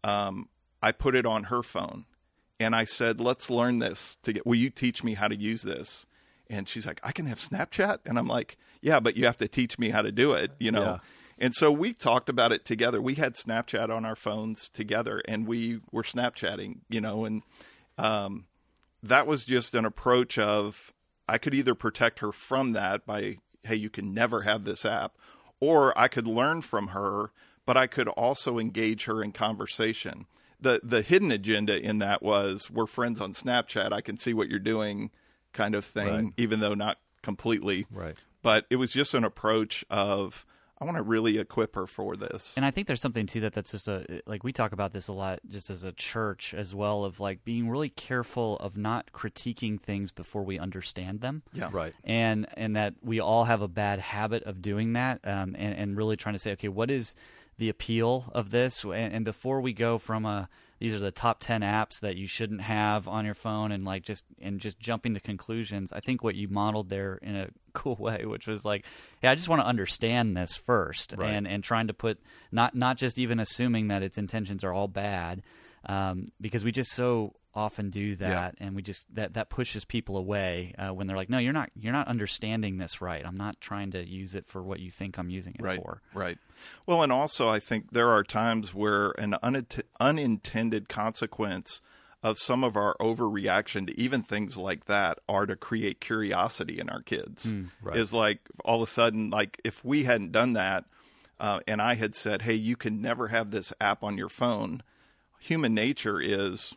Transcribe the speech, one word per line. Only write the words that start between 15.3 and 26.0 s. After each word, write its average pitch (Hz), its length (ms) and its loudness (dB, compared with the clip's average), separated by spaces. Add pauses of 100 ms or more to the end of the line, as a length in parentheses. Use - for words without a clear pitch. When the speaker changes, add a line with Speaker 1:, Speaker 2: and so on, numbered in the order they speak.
Speaker 1:
we 117 340 -2 (100)
were 113 120 -2
Snapchatting, 101 720 -4 (120)
you 113 120 0
know, 110 240 -2
and, 107 160 -2 (560)
um, 101 480 0 (560)
that 127 260 6
was 143 180 2
just 123 300 2
an 113 80 4
approach 123 540 4
of, 104 560 2 (340)
I 113 100 2
could 139 160 0
either 127 220 4
protect - 440 2
her 104 120 -2
from 131 420 -2
that 101 320 0
by, 104 340 -4 (240)
"Hey, 110 120 -2
you 107 140 -2
can 101 240 -8
never 113 300 2
have 107 200 2
this 98 220 -6
app," 104 320 -2 (420)
or 143 380 8
I 120 100 8